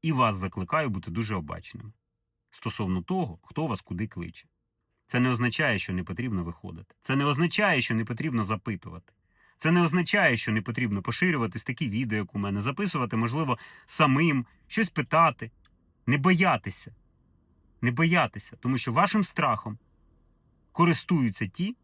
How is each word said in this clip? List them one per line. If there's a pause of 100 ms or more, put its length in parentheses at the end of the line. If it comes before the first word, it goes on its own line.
І
вас
закликаю
бути
дуже
обачними (600)
стосовно
того,
хто
вас
куди
кличе. (600)
Це
не
означає,
що
не
потрібно
виходити.
Це
не
означає,
що
не
потрібно
запитувати. (440)
Це
не
означає,
що
не
потрібно
поширюватись
такі
відео,
як
у
мене,
записувати,
можливо, (280)
самим, (220)
щось
питати. (540)
Не
боятися. (840)
Не
боятися,
тому
що
вашим
страхом (920)
користуються
ті